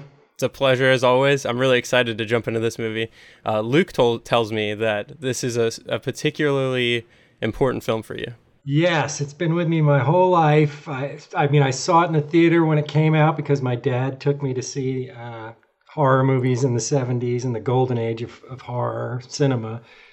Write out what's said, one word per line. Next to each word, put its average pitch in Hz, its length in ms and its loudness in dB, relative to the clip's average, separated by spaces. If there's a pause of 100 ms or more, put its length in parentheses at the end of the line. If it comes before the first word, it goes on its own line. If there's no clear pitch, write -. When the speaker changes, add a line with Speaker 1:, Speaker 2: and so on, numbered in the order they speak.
(360)
Speaker 1:
It's - 80 -6
a 123 60 0
pleasure, 131 420 2
as 127 120 2
always. 135 400 4
I'm 120 140 -2
really 127 220 2
excited 120 400 0
to 113 60 -4
jump 113 220 -2
into 113 120 -2
this 113 180 -2
movie. 113 320 -4 (340)
Uh, 107 180 -2
Luke 135 320 0
told, 120 320 2
tells 117 260 0
me 107 240 -2
that 107 460 -4
this 131 220 -4
is 120 140 -4
a, 113 140 0 (200)
a 120 60 -2
particularly 131 1120 -2 (340)
important 120 420 -2
film 113 200 -4
for - 120 -14
you. 117 200 -10 (340)
Speaker 2:
Yes, 156 520 0
it's 143 120 -6
been 165 220 -2
with 175 140 0
me 165 120 0
my 143 180 4
whole 180 300 2
life. 156 600 2
I, 143 300 -8 (140)
I 160 140 0
mean, 143 160 4
I 135 80 2
saw 170 320 2
it 180 40 2
in 160 40 -6
the 160 80 0
theater 165 460 4
when 156 120 2
it 147 80 0
came 156 300 2
out 156 220 2
because 143 240 -2
my 127 160 -2
dad 131 420 -2
took 143 240 -2
me 131 100 -4
to 123 80 -4
see, 131 480 -6
uh, 117 440 -14 (340)
horror 135 380 2
movies 127 400 2
in 123 80 0
the 120 80 0
seventies 123 640 -2
and 123 100 -4
the 107 60 -6
golden 123 360 0
age 113 260 -4
of, - 260 -14
of 127 100 -16
horror 120 640 -6
cinema. 117 580 -2 (300)